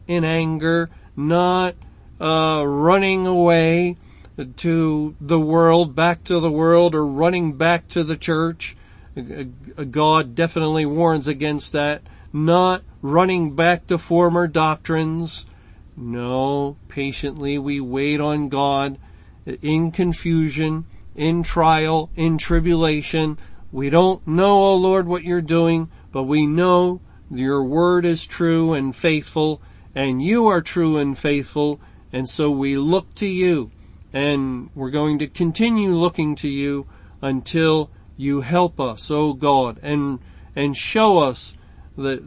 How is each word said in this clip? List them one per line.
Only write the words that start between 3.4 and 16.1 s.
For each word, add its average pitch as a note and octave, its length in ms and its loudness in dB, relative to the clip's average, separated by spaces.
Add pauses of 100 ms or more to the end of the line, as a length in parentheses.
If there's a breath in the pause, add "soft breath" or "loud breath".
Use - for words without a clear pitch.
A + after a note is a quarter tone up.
to D#3 640 -2
the D#3+ 200 0
world, E3 540 4
back E3+ 300 0
to F3 160 0
the E3 100 0
world, E3 440 4
or D3+ 120 0
running D#3+ 460 0
back E3 360 0
to F3 140 -2
the D#3 140 -4
church. E3 600 -4 (1160 soft breath)
God D3+ 440 2
definitely D#3+ 520 0
warns D#3 420 2
against D3 440 -4
that. D3 300 -2 (300 soft breath)
Not F3+ 500 2 (200)
running E3 520 0
back E3+ 340 2
to F3 100 0
former F3 480 2
doctrines. D#3+ 960 -2 (520 soft breath)
No, C3 800 -4 (100)